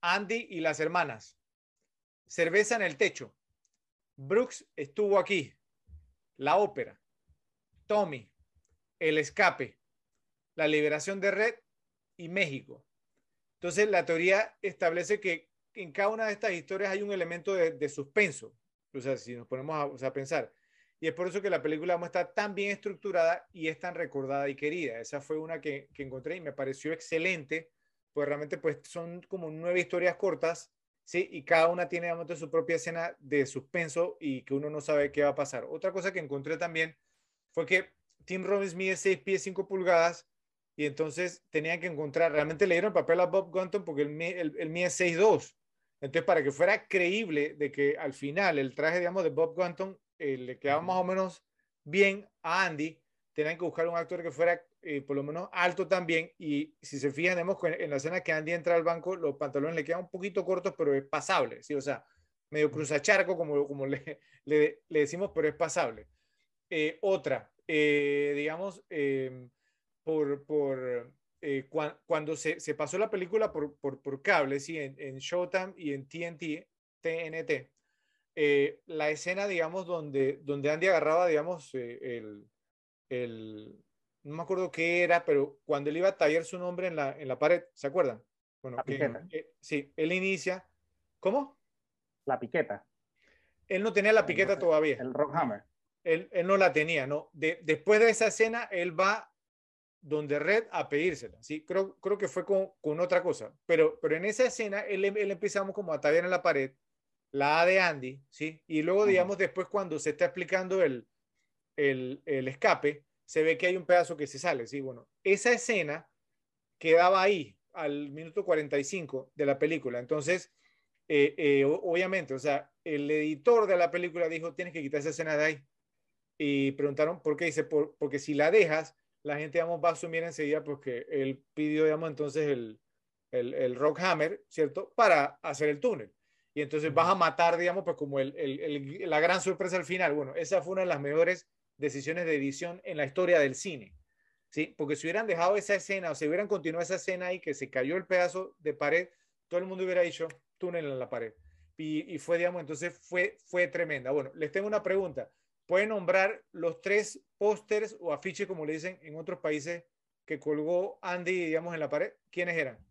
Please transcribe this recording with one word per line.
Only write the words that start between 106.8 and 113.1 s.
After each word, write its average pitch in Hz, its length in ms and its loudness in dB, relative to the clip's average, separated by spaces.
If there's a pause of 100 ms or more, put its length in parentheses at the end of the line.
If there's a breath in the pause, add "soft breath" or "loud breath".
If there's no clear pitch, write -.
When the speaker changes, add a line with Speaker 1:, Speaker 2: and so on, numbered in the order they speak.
Speaker 1:
la 143 300 4
A 175 40 6
de 190 140 6
Andy, 139 480 -2
¿sí? 156 380 -8
Y 156 160 0
luego, 185 200 4
Speaker 3:
Ajá. 208 80 6
Speaker 1:
digamos, 190 280 2
después 185 280 -2
cuando 180 320 -4
se 151 120 -2
está 151 160 0
explicando 185 560 0
el, 131 260 0 (680)
el, 135 500 0
el 131 220 0
escape, 147 580 2 (180)